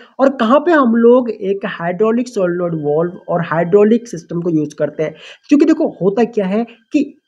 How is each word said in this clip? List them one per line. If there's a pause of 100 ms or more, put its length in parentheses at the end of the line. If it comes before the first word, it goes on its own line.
(200)
और
कहाँ
पे
हम
लोग
एक
hydraulic
सोलेनॉइड
valve (180)
और
hydraulic
system
को
यूज़
करते
हैं। (340)
क्योंकि
देखो
होता
क्या
है
कि